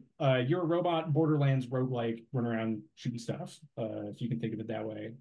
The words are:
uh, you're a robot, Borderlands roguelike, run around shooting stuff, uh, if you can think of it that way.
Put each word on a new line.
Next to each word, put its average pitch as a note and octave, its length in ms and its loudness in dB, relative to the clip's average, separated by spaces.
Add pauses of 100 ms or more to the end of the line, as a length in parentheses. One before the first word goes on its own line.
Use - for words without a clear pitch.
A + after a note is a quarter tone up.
(180)
uh, C3 280 4
you're F3 160 2
a E3 40 0
robot, E3+ 460 2
Borderlands C#3+ 540 4
roguelike, B2 680 0
run A#2+ 140 0
around A2+ 360 -2 (120)
shooting A#2+ 240 -6
stuff, - 400 -8 (200)
uh, G#2 300 -4
if G2+ 140 -10
you A#2+ 60 -2
can A#2 120 -2
think G#2+ 140 -4
of G#2+ 60 -6
it A2 80 -8
that A2 180 -4
way. G#2+ 340 -8